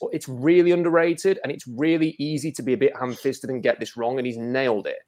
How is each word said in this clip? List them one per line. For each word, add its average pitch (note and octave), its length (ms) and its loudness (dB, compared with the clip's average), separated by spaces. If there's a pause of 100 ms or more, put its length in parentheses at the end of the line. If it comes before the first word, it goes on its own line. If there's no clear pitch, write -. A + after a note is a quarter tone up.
(140)
it's - 160 -6
really E3+ 420 4
underrated, E3+ 720 2
and C3+ 80 -4
it's - 160 -12
really D#3+ 520 0
easy D3 320 -4
to B2+ 120 -10
be B2+ 100 0
a A#2+ 120 0
bit C#3 100 2
ham-fisted B2+ 540 -6
and B2 140 -6
get A#2 160 0
this A2+ 180 -10
wrong, A#2+ 220 -2
and B2 80 -2
he's A#2 100 -6
nailed A#2+ 480 -2
it, C#2+ 220 -8